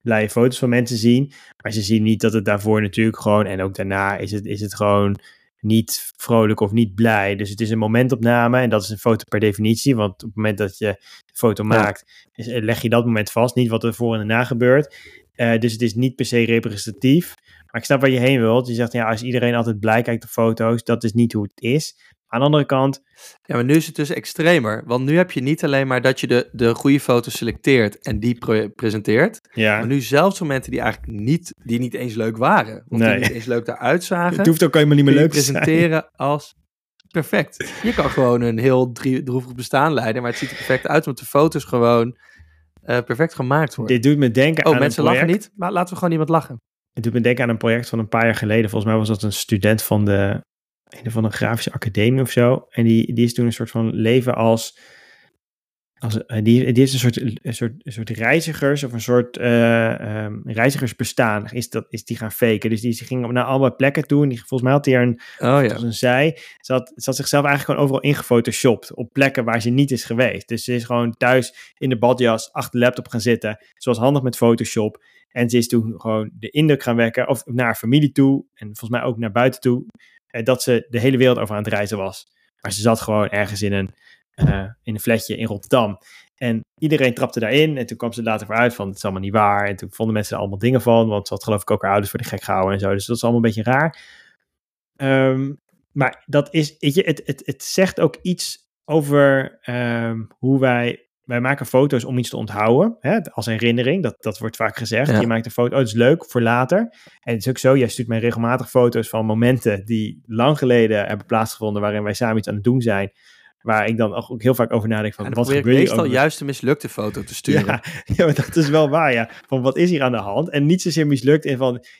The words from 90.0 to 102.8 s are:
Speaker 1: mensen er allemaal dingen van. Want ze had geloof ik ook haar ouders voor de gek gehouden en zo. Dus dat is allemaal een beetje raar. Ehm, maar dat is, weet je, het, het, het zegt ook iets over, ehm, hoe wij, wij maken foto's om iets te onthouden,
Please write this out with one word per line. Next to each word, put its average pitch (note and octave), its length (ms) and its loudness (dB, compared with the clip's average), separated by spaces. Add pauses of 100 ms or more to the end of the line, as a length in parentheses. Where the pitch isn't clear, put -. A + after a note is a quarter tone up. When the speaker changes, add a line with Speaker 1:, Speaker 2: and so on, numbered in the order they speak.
Speaker 1:
mensen G#2 180 -4
er - 80 -6
allemaal G2+ 180 -8
dingen B2 220 2
van. A2+ 260 4
Want G#2 200 -2
ze - 60 -8
had G2+ 100 -8
geloof G#2+ 180 0
ik - 100 -4
ook G#2+ 100 0
haar G2 100 0
ouders G2+ 200 0
voor - 100 -6
de A#2 80 -8
gek G2 140 -8
gehouden F#2+ 300 -2
en G2 60 -2
zo. G2 140 -2
Dus G2+ 120 -4
dat A#2+ 100 -4
is - 80 -8
allemaal A#2 200 2
een A#2 100 4
beetje A2 180 -2
raar. D3 280 0 (960)
Ehm, C3+ 560 2 (400)
maar C3 340 -2
dat C#3+ 280 -2
is, D3+ 260 -2
weet D3 140 0
je, F3 80 2
het, D3+ 240 -2
het, - 200 -8
het - 180 -10
zegt - 360 0
ook E3 220 0
iets - 460 -6 (180)
over, C#3+ 760 2
ehm, A#2 580 -4 (180)
hoe C3+ 220 0
wij, A#2+ 480 0 (160)
wij A#2+ 180 -4
maken C3 240 -2
foto's C3 380 2
om B2 140 -4
iets A#2+ 120 -2
te - 80 -10
onthouden, A2+ 640 2